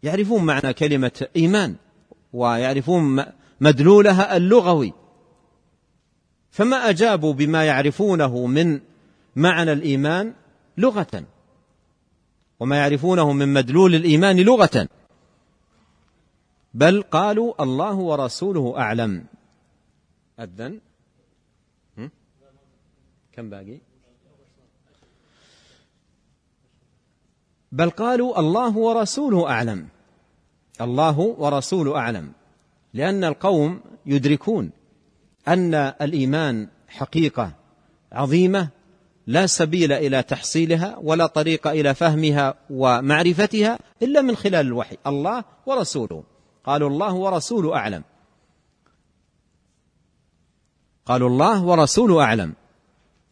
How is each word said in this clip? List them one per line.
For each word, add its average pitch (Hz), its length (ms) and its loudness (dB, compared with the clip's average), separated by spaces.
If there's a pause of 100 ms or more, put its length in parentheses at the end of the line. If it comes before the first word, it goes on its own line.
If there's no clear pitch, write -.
يعرفون 196 420 0
معنى 139 280 0
كلمة 139 540 -2 (100)
إيمان 165 400 2 (560)
ويعرفون 127 680 0 (140)
م-، 135 160 -4 (280)
مدلولها 190 760 6
اللغوي، 180 560 4 (1600)
فما 240 260 0
أجابوا 196 560 0
بما 151 340 0
يعرفونه 139 800 0
من 147 340 0 (560)
معنى 165 360 2
الإيمان 156 640 -2 (440)
لغة، 202 460 -2 (1400)
وما 135 160 -2
يعرفونه 147 560 0
من 139 200 0
مدلول 143 420 4
الإيمان 175 460 4
لغة. 190 480 4 (1900)
بل 175 280 4
قالوا: 208 600 -2
"الله 147 320 -2
ورسوله 156 840 -4
أعلم". 110 460 -4 (1160)
أذن؟ 113 400 -16 (1160)
هم؟ 131 120 -16 (1200)
كم 113 180 -18
باقي؟ 101 280 -20 (4000)
بل 165 180 0
قالوا: 240 500 -2
"الله 208 360 0
ورسوله 226 720 -2
أعلم". 113 380 -4 (920)
الله 143 380 0
ورسوله 151 800 -2
أعلم، 107 360 -6 (600)
لأن 185 300 -4
القوم 165 560 -2 (260)
يدركون 143 640 0 (800)
أن 175 260 0
الإيمان 139 960 -2 (200)
حقيقة 139 640 -4 (600)
عظيمة 175 560 0 (580)
لا 160 200 0
سبيل 160 460 0
إلى 135 300 0
تحصيلها 165 800 -4
ولا 160 240 0
طريق 156 400 -2
إلى 147 280 0
فهمها 151 600 0 (160)
ومعرفتها 160 1080 0 (240)
إلا 277 200 2
من 247 140 0
خلال 175 300 0
الوحي. 117 300 -6 (100)
الله 170 380 -6 (220)
ورسوله، 143 580 -6 (400)
قالوا: 147 240 0
"الله 180 260 -4
ورسوله 185 600 -2
أعلم". 101 280 -6 (3000)
قالوا: 123 220 0
"الله 175 360 2
ورسوله 175 560 4
أعلم". 107 340 0 (760)